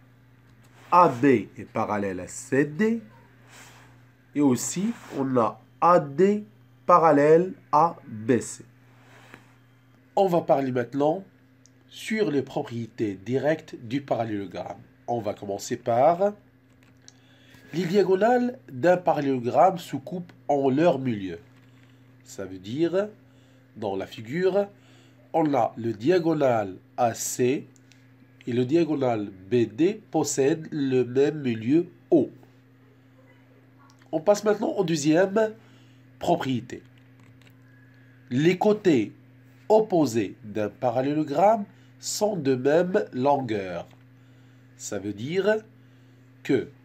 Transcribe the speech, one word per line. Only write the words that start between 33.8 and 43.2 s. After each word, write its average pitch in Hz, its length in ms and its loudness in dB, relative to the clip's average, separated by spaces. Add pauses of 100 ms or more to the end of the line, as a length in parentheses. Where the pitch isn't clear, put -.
On 160 100 -4
passe 208 240 2
maintenant 214 280 0
aux 208 120 0
deuxième 175 680 2 (640)
propriété. 131 640 -4 (1500)
Les 160 300 2
côtés 185 540 2 (560)
opposés 151 760 2
d'un 107 260 -4
parallélogramme 147 960 0 (340)
sont - 380 -4
de 135 180 0
même 170 600 0
longueur. 107 720 -2 (880)